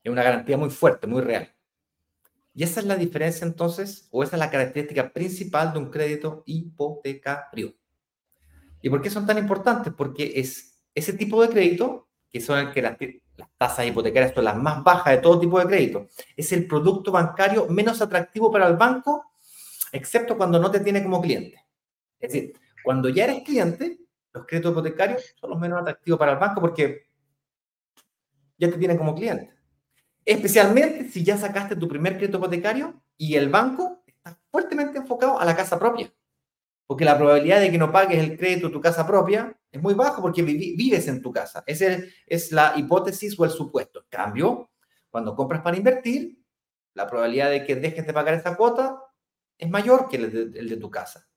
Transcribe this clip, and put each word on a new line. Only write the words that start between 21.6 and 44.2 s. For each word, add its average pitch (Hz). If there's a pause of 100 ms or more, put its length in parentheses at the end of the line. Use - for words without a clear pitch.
Es -
decir, - (280)
cuando 131
ya 190
eres 269
cliente, 262 (340)
los -
créditos 165
hipotecarios 160
son -
los 170
menos 175
atractivos 165
para 147
el 135
banco 202
porque 160 (1500)
ya 170
te 170
tienen 175
como 156
cliente. 196 (680)
Especialmente 220
si 180
ya 196
sacaste 202
tu 165
primer 165
crédito 196
hipotecario 196 (160)
y 151
el 139
banco 262
está - (140)
fuertemente 294
enfocado 262
a -
la 165
casa 180
propia. 233 (720)
Porque 139
la 147
probabilidad 147
de 190
que 170
no 160
pagues 185
el 156
crédito 175
de 143
tu 147
casa 165
propia 202 (140)
es 143
muy 196
baja 254
porque 170
vivi-, 151
vives 220
en 127
tu 123
casa. -
Esa 156
es, 185 (120)
es 170
la 151
hipótesis 185
o 165
el 160
supuesto. -
En -
cambio, 110 (400)